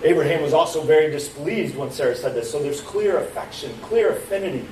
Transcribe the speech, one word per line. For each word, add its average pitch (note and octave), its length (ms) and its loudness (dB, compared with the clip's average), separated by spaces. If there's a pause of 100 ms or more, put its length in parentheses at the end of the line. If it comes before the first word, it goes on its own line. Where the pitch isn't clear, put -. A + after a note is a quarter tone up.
Abraham D#3+ 380 4
was C#3+ 120 0
also D#3+ 280 2
very D#3 300 4
displeased D3 640 -4
when C3+ 160 -6
Sarah C3 240 0
said B2+ 180 -4
this, A#2 180 -4
so D3 120 -2
there's C#3 180 -2
clear G3 380 0
affection, - 520 -8 (120)
clear G#3+ 300 2
affinity F3+ 580 -4